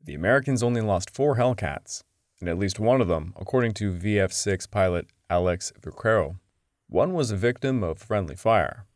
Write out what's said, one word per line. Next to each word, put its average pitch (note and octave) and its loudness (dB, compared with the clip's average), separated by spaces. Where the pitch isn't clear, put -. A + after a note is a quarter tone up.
The D2 -10
Americans B2 2
only A#2+ 0
lost G2+ 0
four C#3 0
Hellcats, A#2 -2
and F2+ -4
at E2+ -2
least G2 -2
one A#2+ 4
of A2 2
them, E2+ -2
according A#2+ 0
to G2+ -2
V G2+ 0
F F#2+ 0
six - -2
pilot F#2 0
Alex F2+ 0
Vaquero, F#2+ 0
one D#3+ 2
was C#3+ -2
a G#2 -2
victim B2 0
of D#2+ -2
friendly F#2 -4
fire. G2+ 2